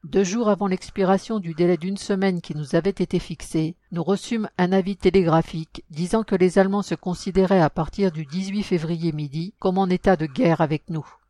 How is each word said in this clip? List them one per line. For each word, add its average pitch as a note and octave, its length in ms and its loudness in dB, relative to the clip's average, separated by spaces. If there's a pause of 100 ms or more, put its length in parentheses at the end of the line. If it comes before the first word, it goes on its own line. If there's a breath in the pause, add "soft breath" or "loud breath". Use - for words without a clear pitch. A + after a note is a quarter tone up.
Deux F#3+ 200 0
jours G#3 260 0
avant G3+ 160 0
l'expiration F#3+ 720 -2
du E3 140 -8
délai F3 240 2
d'une F#3+ 200 -6
semaine F#3+ 440 0
qui D3+ 140 -10
nous D3+ 200 -6
avait E3 140 2
été F#3 300 -2
fixé, D#3+ 560 -4 (160)
nous E3 100 -4
reçûmes G3+ 560 -2
un F3+ 140 2
avis F#3+ 260 0
télégraphique E3 920 2
disant F3+ 320 -2
que - 100 -2
les F#3 240 4
Allemands G3 240 4
se F3 140 -4
considéraient F3+ 680 2
à D3 80 4
partir F3+ 420 -2
du D#3 140 -8
dix-huit F#3+ 380 -4
février E3 480 -2
midi D3+ 480 -6
comme F#3+ 180 0
en G3 80 2
état F#3 300 4
de D#3 100 -2
guerre E3 360 2
avec D3+ 280 -2
nous. D#3+ 160 -6 (240)